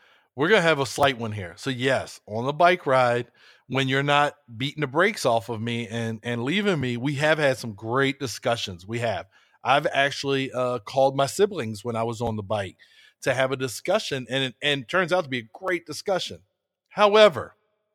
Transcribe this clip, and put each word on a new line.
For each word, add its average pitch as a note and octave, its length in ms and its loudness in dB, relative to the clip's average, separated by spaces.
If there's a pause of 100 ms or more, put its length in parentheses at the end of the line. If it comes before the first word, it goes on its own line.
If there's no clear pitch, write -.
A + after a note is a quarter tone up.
(360)
We're C#3+ 120 0
gonna G#3 140 6
have D#3+ 180 4
a C3+ 60 2
slight C#3 320 2
one A2+ 140 -4
here. G2 240 -10
So - 140 -6
yes, B2 560 -2
on A2+ 200 -6
the C#3+ 60 -2
bike F3 340 4
ride, B2 440 2 (360)
when C3 220 0
you're C3+ 140 2
not C#3+ 320 4 (220)
beating C#3+ 240 -6
the D3 60 0
brakes E3+ 400 0
off A#2 220 2
of A2+ 120 -6
me A#2 280 -4
and, A2+ 340 -6
and A#2+ 220 -4
leaving F#3 360 0
me, B2 160 -2
we C3+ 200 -4
have D3+ 220 2
had C#3 200 2
some A2+ 160 -10
great B2+ 460 0
discussions. G#2+ 680 -4
We A#2 140 -6
have. G#2 260 -4 (380)
I've C#3+ 220 2
actually, C#3 640 -2
uh, B2 280 -4
called C3+ 360 0
my C#3 100 2
siblings C3+ 580 -2
when A#2 120 -4
I A2+ 60 -2
was A#2 180 -6
on A2+ 160 -4
the G#2+ 60 -6
bike G2 340 -4 (460)
to C#3 120 0
have C3 180 0
a C3 40 -2
discussion, C3 720 -4
and C3 160 -2
it, B2+ 180 -6
and C#3+ 200 -2
it A2 60 -18
turns F3+ 240 0
out F3+ 120 0
to C3 60 -14
be B2+ 80 -4
a A2+ 140 -10
great F3+ 340 -6
discussion. D#3 540 -6 (480)
However, G#3 640 6 (400)